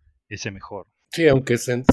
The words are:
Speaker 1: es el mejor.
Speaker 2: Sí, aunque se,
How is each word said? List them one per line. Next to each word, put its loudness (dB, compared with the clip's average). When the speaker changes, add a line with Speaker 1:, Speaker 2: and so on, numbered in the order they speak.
Speaker 1:
es -14
el -10
mejor. -18
Speaker 2:
Sí, 2
aunque 2
se, -4